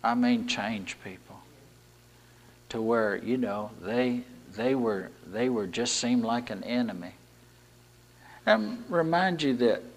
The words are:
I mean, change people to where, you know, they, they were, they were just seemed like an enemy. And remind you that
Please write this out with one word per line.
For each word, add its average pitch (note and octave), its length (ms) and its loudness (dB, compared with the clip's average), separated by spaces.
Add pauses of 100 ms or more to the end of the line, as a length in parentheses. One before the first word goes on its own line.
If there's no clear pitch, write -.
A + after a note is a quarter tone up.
I A#2 120 2
mean, B2 320 2
change G#2 560 -4
people - 360 -16 (1300)
to A2+ 140 -4
where, A2 340 4
you A#2 220 -2
know, G#2+ 340 -2 (100)
they, B2 420 0 (340)
they B2+ 180 2
were, G#2+ 340 -2 (160)
they G#2+ 220 -2
were A2 200 0
just A#2 280 -2
seemed A#2+ 300 2
like A#2+ 240 -2
an G2+ 160 -8
enemy. G#2 480 -2 (1300)
And A3 440 2
remind E3+ 520 2
you C3+ 160 4
that A#2 260 4 (140)